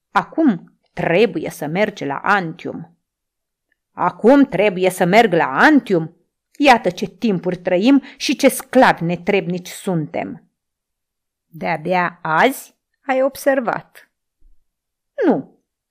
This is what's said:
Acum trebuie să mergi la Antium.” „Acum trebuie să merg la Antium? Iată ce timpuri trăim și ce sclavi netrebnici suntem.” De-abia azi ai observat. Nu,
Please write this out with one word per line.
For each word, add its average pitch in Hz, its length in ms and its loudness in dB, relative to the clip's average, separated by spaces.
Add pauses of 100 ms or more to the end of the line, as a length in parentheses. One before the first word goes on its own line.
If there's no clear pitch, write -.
(120)
Acum - 680 -2 (160)
trebuie 170 560 0
să 156 180 -10
mergi 190 380 -4
la 139 180 -6
Antium.” 165 760 -4 (920)
„Acum 220 520 2
trebuie 185 460 0
să 180 160 -2
merg 196 280 4
la 143 240 -2
Antium? 202 580 2 (420)
Iată 240 320 4
ce 185 200 -6
timpuri 180 480 -4
trăim 202 440 2 (160)
și - 180 -4
ce 277 140 2
sclavi - 540 2
netrebnici 180 640 -4
suntem.” - 720 -8 (1200)
De-abia 175 640 -4
azi 170 540 -2 (300)
ai 262 160 -2
observat. 269 880 -4 (1160)
Nu, - 380 -2 (280)